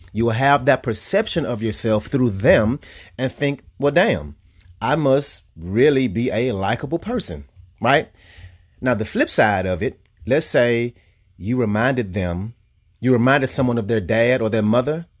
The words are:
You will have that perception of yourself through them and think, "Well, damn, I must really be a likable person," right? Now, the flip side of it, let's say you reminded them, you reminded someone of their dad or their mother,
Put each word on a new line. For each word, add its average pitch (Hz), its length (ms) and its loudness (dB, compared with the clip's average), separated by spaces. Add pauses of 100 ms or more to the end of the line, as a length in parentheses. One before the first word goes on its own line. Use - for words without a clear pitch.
(120)
You 113 140 -2
will 113 80 0
have 135 320 4
that 135 180 2
perception 165 640 -2
of 110 180 -4
yourself 107 420 0
through 127 240 0
them 117 500 2 (380)
and 131 140 -4
think, 143 320 -4 (160)
"Well, 143 120 0
damn, 131 440 0 (440)
I 127 160 0
must 139 500 0 (100)
really 123 520 2
be 113 220 -2
a 117 220 -2
likable 113 480 -4
person," 127 460 -6 (360)
right? 135 300 0 (680)
Now, 123 140 0
the 107 120 -4
flip - 240 -2
side 101 360 2
of 90 160 -2
it, 123 180 -6 (280)
let's 143 180 2
say 120 480 2 (440)
you 117 200 -4
reminded 113 560 0
them, 92 400 -4 (460)
you 123 120 0
reminded 131 360 2
someone 123 320 0
of 101 80 -6
their 110 140 0
dad 117 380 2
or 110 100 -2
their 110 120 0
mother, 127 460 0 (140)